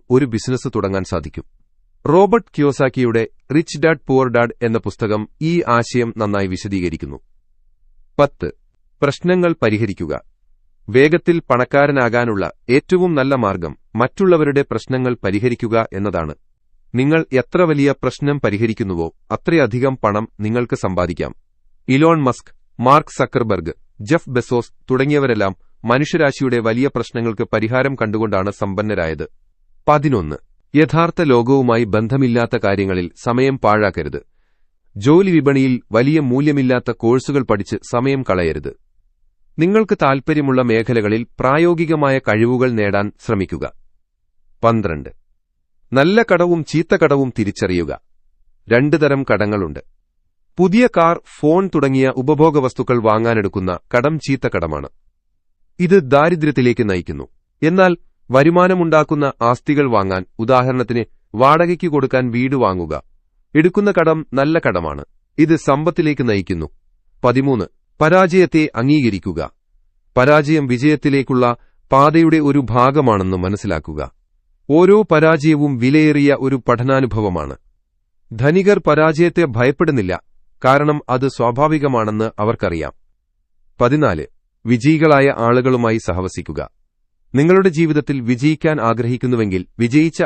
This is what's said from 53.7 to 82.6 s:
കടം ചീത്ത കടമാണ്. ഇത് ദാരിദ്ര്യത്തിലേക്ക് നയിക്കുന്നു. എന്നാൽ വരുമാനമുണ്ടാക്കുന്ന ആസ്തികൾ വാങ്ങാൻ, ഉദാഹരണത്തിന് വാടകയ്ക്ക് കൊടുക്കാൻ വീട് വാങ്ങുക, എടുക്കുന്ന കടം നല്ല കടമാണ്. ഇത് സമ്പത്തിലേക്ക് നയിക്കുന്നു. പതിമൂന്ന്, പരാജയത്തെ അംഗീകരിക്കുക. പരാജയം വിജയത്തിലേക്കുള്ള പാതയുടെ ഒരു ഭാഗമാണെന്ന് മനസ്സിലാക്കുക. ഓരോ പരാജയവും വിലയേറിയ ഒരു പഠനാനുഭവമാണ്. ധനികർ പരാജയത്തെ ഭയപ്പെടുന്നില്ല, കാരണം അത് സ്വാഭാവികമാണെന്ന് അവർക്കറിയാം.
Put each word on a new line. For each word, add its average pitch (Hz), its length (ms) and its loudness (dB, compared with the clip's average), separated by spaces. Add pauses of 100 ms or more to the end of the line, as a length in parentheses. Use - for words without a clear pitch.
കടം 131 280 0
ചീത്ത 135 280 -4
കടമാണ്. 80 420 -6 (920)
ഇത് 180 180 2 (140)
ദാരിദ്ര്യത്തിലേക്ക് 143 800 2
നയിക്കുന്നു. 85 380 -6 (360)
എന്നാൽ 180 320 2 (360)
വരുമാനമുണ്ടാക്കുന്ന 156 960 2 (160)
ആസ്തികൾ 135 480 0
വാങ്ങാൻ, 95 320 0 (160)
ഉദാഹരണത്തിന് 123 640 0 (320)
വാടകയ്ക്ക് 160 540 2
കൊടുക്കാൻ 135 420 0
വീട് 127 260 -2
വാങ്ങുക, 92 380 -2 (600)
എടുക്കുന്ന 180 360 2
കടം 160 280 2 (140)
നല്ല 147 260 0
കടമാണ്. 82 440 -4 (360)
ഇത് 156 180 2
സമ്പത്തിലേക്ക് 151 720 -2
നയിക്കുന്നു. 92 400 -4 (540)
പതിമൂന്ന്, 123 440 0 (340)
പരാജയത്തെ 170 640 4 (140)
അംഗീകരിക്കുക. 113 640 0 (760)
പരാജയം 147 500 2
വിജയത്തിലേക്കുള്ള 135 800 0 (460)
പാതയുടെ 156 480 4
ഒരു 143 220 2 (100)
ഭാഗമാണെന്ന് 120 640 2
മനസ്സിലാക്കുക. 90 640 -6 (680)
ഓരോ 180 340 6
പരാജയവും 156 760 2
വിലയേറിയ 143 520 4 (100)
ഒരു 135 160 0
പഠനാനുഭവമാണ്. 110 1000 -2 (720)
ധനികർ 180 480 2
പരാജയത്തെ 160 640 2
ഭയപ്പെടുന്നില്ല, 123 720 0 (480)
കാരണം 147 360 2 (100)
അത് 127 200 -2
സ്വാഭാവികമാണെന്ന് 120 1000 -2 (100)
അവർക്കറിയാം. 92 540 -4 (880)